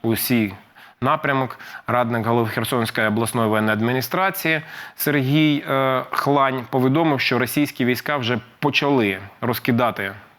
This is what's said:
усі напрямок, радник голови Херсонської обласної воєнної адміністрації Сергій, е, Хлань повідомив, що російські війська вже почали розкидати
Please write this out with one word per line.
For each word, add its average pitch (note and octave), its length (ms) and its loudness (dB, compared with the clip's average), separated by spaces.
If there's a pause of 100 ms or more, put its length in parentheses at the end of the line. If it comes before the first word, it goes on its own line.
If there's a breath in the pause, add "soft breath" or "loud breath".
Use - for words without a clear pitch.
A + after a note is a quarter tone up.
усі A2 520 0 (480 loud breath)
напрямок, C3+ 580 0 (280 loud breath)
радник A#2 380 0
голови A#2 240 2
Херсонської A2+ 580 -2
обласної A2+ 420 0
воєнної G#2+ 240 2
адміністрації D3+ 880 -2 (340 loud breath)
Сергій, D3 760 2
е, C3+ 320 0 (100)
Хлань C3+ 580 0
повідомив, C3+ 520 2
що B2 180 0
російські C3 460 0
війська B2+ 320 0
вже A#2+ 220 -2 (200)
почали C3 580 2 (240)
розкидати A#2 720 0 (260)